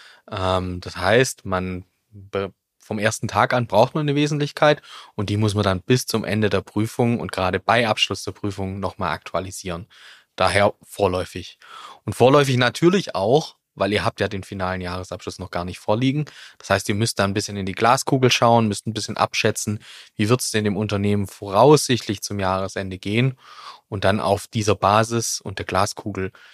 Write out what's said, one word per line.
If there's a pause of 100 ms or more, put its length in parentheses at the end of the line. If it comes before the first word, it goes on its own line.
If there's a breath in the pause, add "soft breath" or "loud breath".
(320 loud breath)
Ähm,
das
heißt,
man (240)
be-, (280)
vom
ersten
Tag
an
braucht
man
eine
Wesentlichkeit (320 loud breath)
und
die
muss
man
dann
bis
zum
Ende
der
Prüfung
und
gerade
bei
Abschluss
der
Prüfung
nochmal
aktualisieren. (480 loud breath)
Daher
vorläufig. (460 loud breath)
Und
vorläufig
natürlich
auch, (200)
weil
ihr
habt
ja
den
finalen
Jahresabschluss
noch
gar
nicht
vorliegen. (340 loud breath)
Das
heißt,
ihr
müsst
da
ein
bisschen
in
die
Glaskugel
schauen,
müsst
ein
bisschen
abschätzen, (360 loud breath)
wie
wird's
denn
dem
Unternehmen
voraussichtlich
zum
Jahresende
gehen (540 loud breath)
und
dann
auf
dieser
Basis
und
der
Glaskugel (220 soft breath)